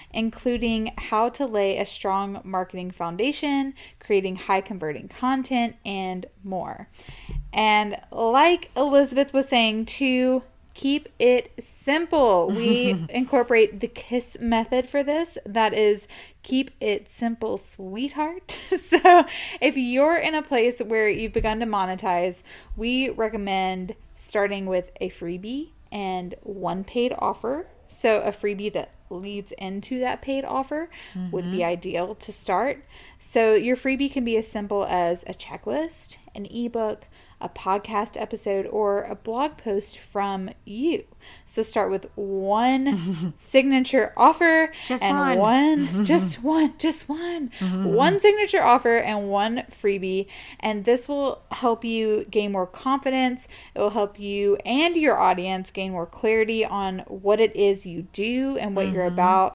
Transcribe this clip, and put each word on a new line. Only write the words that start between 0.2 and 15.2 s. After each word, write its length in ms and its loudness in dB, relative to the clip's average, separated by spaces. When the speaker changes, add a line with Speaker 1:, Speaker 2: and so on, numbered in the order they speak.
Speaker 1:
how 320 0
to 160 -6
lay 320 0
a 60 -2
strong 600 -4
marketing 480 -8
foundation, 840 -2
creating 380 0
high 240 0
converting 480 -8
content, 680 -2
and 420 -6
more. 440 -8
And 480 0
like 640 2
Elizabeth 580 4
was 140 2
saying, 380 2
too, 580 2
keep 340 -2
it 400 4
simple. 920 2
We 560 2
Speaker 2:
<laughs> 40 -10
Speaker 1:
incorporate 680 2
the 80 -4
kiss 520 -6
method 480 0
for 140 0
this. 420 -2